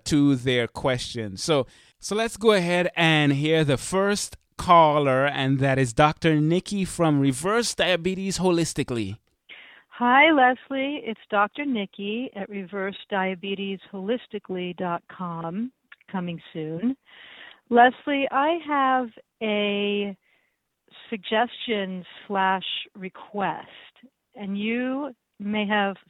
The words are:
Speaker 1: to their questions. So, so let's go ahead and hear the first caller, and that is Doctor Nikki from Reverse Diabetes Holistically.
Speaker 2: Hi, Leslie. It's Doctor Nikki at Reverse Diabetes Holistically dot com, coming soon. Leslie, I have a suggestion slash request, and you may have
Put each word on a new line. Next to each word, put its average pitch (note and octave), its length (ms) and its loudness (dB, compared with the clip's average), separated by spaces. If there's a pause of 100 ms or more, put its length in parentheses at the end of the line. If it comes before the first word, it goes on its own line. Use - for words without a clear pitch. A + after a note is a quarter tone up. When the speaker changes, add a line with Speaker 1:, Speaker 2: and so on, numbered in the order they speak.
Speaker 1:
to C#3+ 300 4
their B2 320 0
questions. A2+ 760 -6
So, D3 220 2 (340)
so - 160 -6
let's A3+ 200 -2
go G#3+ 160 4
ahead F3 440 2
and D#3 380 4
hear D#3 300 2
the C#3+ 120 2
first G3 600 -2 (180)
caller, D3 720 6
and C3+ 340 0
that C3+ 180 2
is B2+ 140 2
Doctor D3+ 480 4
Nikki F#3 440 0
from D#3+ 360 2
Reverse D#3 540 0
Diabetes F3+ 640 0
Holistically. D3 800 0 (720)
Speaker 2:
Hi, C4 420 4
Leslie. C4+ 720 0
It's G#3+ 160 -10 (100)
Doctor G#3 360 -2
Nikki G#3+ 680 -6
at G3 140 -10
Reverse G3 480 -8 (140)
Diabetes F#3+ 680 -4 (140)
Holistically F#3+ 840 -6
dot F3 260 -4 (120)
com, F3 560 -8 (400)
coming F3 300 -6 (140)
soon. E3 420 -4 (720)
Leslie, C4 600 4
I D4+ 360 0
have C4 420 0 (340)
a G3+ 720 -2 (920)
suggestion G#3 960 -4 (220)
slash F#3+ 400 0 (280)
request, F#3 760 -8 (680)
and G3+ 240 -8
you B3+ 560 -4 (240)
may G#3 280 -4
have G3+ 300 0 (140)